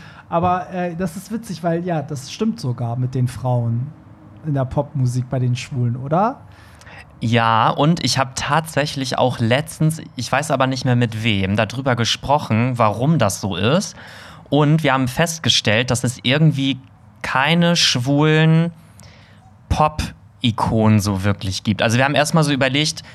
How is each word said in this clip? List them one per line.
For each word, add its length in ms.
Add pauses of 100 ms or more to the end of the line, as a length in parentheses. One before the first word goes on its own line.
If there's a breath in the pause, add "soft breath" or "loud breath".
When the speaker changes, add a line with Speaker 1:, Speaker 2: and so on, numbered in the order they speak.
(300 loud breath)
Speaker 1:
Aber, 420
äh, 240
das 220
ist 120
witzig, 320
weil, 220
ja, 160
das 320
stimmt 280
sogar 360
mit 180
den 140
Frauen 600 (580)
in 80
der 100
Popmusik 640
bei 100
den 180
Schwulen, 400
oder? 440 (800 loud breath)
Speaker 2:
Ja, 480
und 340
ich 160
hab 160
tatsächlich 840
auch 200
letztens, 600 (160)
ich 160
weiß 180
aber 160
nicht 200
mehr 100
mit 260
wem, 340
darüber 400
gesprochen, 840
warum 400
das 240
so 140
ist. 380 (540 loud breath)
Und 340
wir 120
haben 140
festgestellt, 840
dass 120
es 200
irgendwie 560 (420)
keine 560
schwulen 960 (960 loud breath)
Pop-Ikonen 1300
so 240
wirklich 380
gibt. 200
Also 160
wir 80
haben 80
erstmal 300
so 80
überlegt, 500 (120)